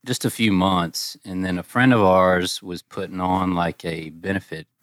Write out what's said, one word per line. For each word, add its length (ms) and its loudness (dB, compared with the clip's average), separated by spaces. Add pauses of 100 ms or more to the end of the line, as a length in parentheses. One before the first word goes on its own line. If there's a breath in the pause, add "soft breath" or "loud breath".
just 180 -4
a 60 0
few 220 0
months, 680 0
and 220 -6
then 140 -4
a 40 -8
friend 300 2
of 100 4
ours 600 4
was 180 -10
putting 400 -10
on, 340 0
like, 300 -4
a 240 -8
benefit 580 -10 (160)